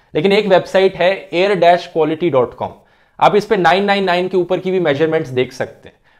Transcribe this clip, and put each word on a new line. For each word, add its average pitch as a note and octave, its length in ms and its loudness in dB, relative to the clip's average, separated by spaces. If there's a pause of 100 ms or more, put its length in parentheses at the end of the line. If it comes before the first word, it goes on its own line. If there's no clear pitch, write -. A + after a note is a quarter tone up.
(160)
लेकिन E3 160 0
एक G3+ 160 0
वेबसाइट F#3+ 480 2
है F#3 340 -2
air F#3 220 0
dash F3 300 2 (160)
quality D#3 340 -2
dot B2 180 2
com, - 180 -10 (520)
आप D#3+ 160 4
इस G#3 100 0
पे A3 120 -2
नाइन F3 260 2
नाइन G3+ 200 0
नाइन F3+ 240 0
के F#3 100 -2
ऊपर F3 220 -2
की F3+ 120 -6
भी F#3 80 0
मेजरमेंट्स D#3+ 500 0
देख B2+ 240 -2
सकते - 360 -10
हैं। - 60 -20 (240)